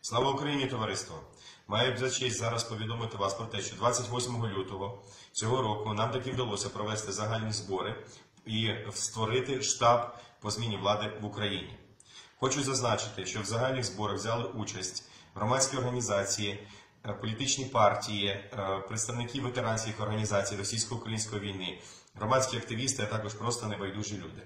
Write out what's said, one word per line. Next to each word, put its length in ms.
Слава 200
Україні, 360
товариство! 500
Маю 300
за 120
честь 280
зараз 260
повідомити 520
вас 180
про 120
те, 140
що 160
двадцять 320
восьмого 400
лютого 540
цього 300
року 320
нам 160
таки 200
вдалося 380
провести 440
загальні 400
збори 520
і 240
створити 680
штаб 520
по 100
зміні 260
влади 440
в 40
Україні. 540
Хочу 220
зазначити, 640
що 140
в 40
загальних 400
зборах 320
взяли 280
участь 640
громадські 420
організації, 880
е, 60
політичні 520
партії, 640
е, 600
представники 520
ветеранських 600
організацій 560
російсько-української 840
війни, 380
громадські 420
активісти, 460
а 40
також 280
просто 320
небайдужі 500
люди. 300